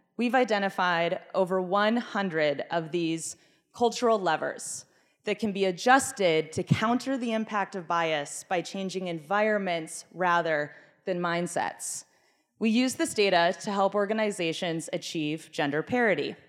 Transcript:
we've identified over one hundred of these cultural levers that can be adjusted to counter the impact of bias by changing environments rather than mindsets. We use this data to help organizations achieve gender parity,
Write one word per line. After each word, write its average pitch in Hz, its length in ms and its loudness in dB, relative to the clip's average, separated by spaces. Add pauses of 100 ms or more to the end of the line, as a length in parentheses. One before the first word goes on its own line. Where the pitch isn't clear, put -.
(180)
we've 233 180 2
identified 190 840 2 (140)
over 190 260 2
one 202 380 2
hundred 160 720 0
of 160 220 -2
these 165 460 -2 (380)
cultural 226 440 2
levers - 680 -4 (400)
that 208 140 -2
can 214 120 0
be 190 140 0
adjusted 180 880 4
to 190 100 -4
counter 247 560 0
the 233 160 -4
impact 214 420 -2
of 170 120 -8
bias 160 600 0
by 180 140 0
changing 190 460 -6
environments 185 1040 -2
rather 165 580 2 (340)
than 180 140 -2
mindsets. - 840 -4 (560)
We 226 100 0
use 247 240 2
this - 220 -2
data 185 460 4
to 214 100 -4
help 196 240 2
organizations 190 960 -2
achieve 160 580 -6
gender 147 300 -2
parity, 196 540 0 (140)